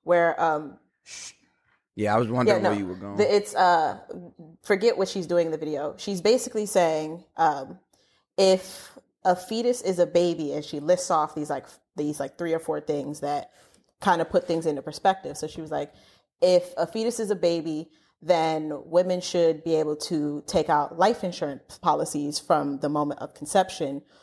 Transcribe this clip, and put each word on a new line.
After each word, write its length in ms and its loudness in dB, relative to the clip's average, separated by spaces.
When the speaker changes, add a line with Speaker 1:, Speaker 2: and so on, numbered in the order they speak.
Speaker 1:
where, 360 2
um, 380 -2
sh- 300 -18
Speaker 2:
Yeah, 180 0
I 40 4
was 100 0
wondering 300 2
Speaker 1:
Yeah, 40 -2
no. 80 2
Speaker 2:
where 80 0
you 80 -4
were 80 -8
going. 220 -12
Speaker 1:
The, 180 2
it's, 220 0
uh, 420 4
forget 360 2
what 100 0
she's 180 -6
doing 200 2
in 60 -6
the 60 -4
video. 380 -6
She's 240 -6
basically 460 2
saying, 580 0
um, 400 0
if 560 2
a 100 4
fetus 460 -2
is 180 0
a 80 4
baby, 460 0
and 120 -4
she 140 -10
lists 320 0
off 240 0
these, 160 -4
like, 140 -6
f-, 160 -20
these, 240 -4
like, 180 -8
three 140 -4
or 80 2
four 220 -4
things 380 -4
that 300 -4
kinda 240 4
put 200 0
things 200 -2
into 160 -2
perspective. 560 -2
So 80 -8
she 160 -12
was 80 -14
like, 200 -6
If 340 4
a 100 0
fetus 320 -4
is 120 -2
a 40 0
baby, 540 -2
then 520 2
women 380 2
should 420 2
be 120 0
able 200 0
to 500 -4
take 220 0
out 300 0
life 260 2
insurance 540 -8
policies 600 -2
from 420 0
the 100 -2
moment 300 -2
of 120 -10
conception. 720 -2